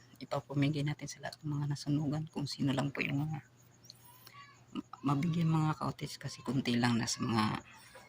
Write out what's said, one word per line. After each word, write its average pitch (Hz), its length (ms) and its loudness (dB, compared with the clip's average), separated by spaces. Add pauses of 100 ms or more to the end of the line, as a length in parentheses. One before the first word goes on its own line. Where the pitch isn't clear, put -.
(220)
ipapamigay 143 640 0
natin 147 240 -4
sa - 160 -10
lahat - 160 -10
ng 151 80 -6
mga 147 240 0
nasunugan, 151 560 0
kung 147 160 -6
sino 139 320 0
lang 143 160 0
po - 80 -4
yung 143 240 0
mga 156 160 -4 (1600)
mabigyan, 160 480 2
mga 156 320 2
cottage, - 400 -6
kasi - 240 -10
kunti 123 320 2
lang, 120 240 4
nasa 120 240 -2
mga, 110 320 4 (500)